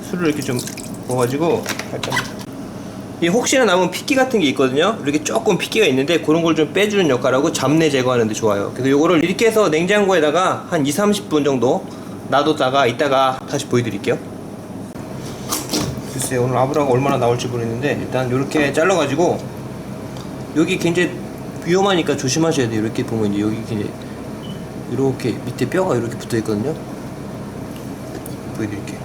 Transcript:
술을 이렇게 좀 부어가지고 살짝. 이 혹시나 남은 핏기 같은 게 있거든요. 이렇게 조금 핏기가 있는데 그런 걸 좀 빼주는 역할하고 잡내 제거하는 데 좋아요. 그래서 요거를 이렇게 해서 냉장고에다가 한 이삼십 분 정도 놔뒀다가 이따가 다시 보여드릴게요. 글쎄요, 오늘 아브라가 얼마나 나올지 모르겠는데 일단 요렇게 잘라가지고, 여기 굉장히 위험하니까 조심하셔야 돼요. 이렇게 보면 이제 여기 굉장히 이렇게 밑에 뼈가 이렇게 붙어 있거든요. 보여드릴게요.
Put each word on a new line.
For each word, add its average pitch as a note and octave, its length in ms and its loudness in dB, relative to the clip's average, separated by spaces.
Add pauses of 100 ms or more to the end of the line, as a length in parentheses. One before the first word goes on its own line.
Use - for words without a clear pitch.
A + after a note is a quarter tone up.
술을 F3 200 0
이렇게 D3 120 0
좀 B2+ 180 -2 (480)
부어가지고 B2+ 560 2 (280)
살짝. C3 240 -4 (1040)
이 E3+ 80 2
혹시나 B3 360 4
남은 F3+ 280 4
핏기 - 240 -2
같은 C4 240 4
게 D3+ 80 4
있거든요. C#3+ 540 2
이렇게 D3 200 0
조금 - 340 2
핏기가 G#3+ 300 2
있는데 C#3+ 360 2
그런 E3 200 4
걸 E3 140 4
좀 D3+ 160 2
빼주는 G3+ 360 4
역할하고 C3+ 440 2
잡내 D#3 360 4
제거하는 B2+ 380 4
데 G#2+ 80 0
좋아요. G#2 380 0
그래서 C3 180 0
요거를 D#3 340 6
이렇게 F#3+ 220 2
해서 G#3+ 220 4
냉장고에다가 E3+ 1000 2
한 D#3+ 160 0
이삼십 G3+ 440 0
분 D3+ 160 2
정도 C#3 400 2 (460)
놔뒀다가 C#3 580 4
이따가 C3 500 2 (100)
다시 C#3+ 180 -4
보여드릴게요. A#2 520 0 (1900)
글쎄요, B2+ 320 -2
오늘 B2+ 120 0
아브라가 C#3 340 2
얼마나 C3+ 260 4
나올지 B2 300 2
모르겠는데 A#2+ 560 -2
일단 B2+ 260 -2
요렇게 C3+ 440 0
잘라가지고, D#3+ 680 2 (1160)
여기 E3+ 220 2
굉장히 E3+ 340 2 (520)
위험하니까 F3 520 2
조심하셔야 C#3 520 0
돼요. A2 140 0
이렇게 A2+ 220 -2
보면 A2 280 0
이제 G2+ 100 0
여기 A2 120 0 (100)
굉장히 G#2 240 -4 (1000)
이렇게 B2+ 400 0 (140)
밑에 B2 260 -4
뼈가 F3+ 240 0
이렇게 A#2 240 -2
붙어 - 200 -4
있거든요. A2 360 -2 (1800)
보여드릴게요. G2+ 480 -6